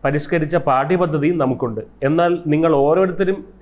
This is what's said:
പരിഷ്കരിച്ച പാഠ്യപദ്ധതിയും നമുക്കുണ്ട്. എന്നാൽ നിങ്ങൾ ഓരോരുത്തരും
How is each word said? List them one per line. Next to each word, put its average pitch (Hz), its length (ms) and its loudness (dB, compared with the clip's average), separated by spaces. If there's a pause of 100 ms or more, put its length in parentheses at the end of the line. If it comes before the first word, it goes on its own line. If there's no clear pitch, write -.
പരിഷ്കരിച്ച 151 520 -2
പാഠ്യപദ്ധതിയും 156 800 0
നമുക്കുണ്ട്. 127 420 -2 (220)
എന്നാൽ 170 440 2
നിങ്ങൾ 156 300 2
ഓരോരുത്തരും 180 680 2 (180)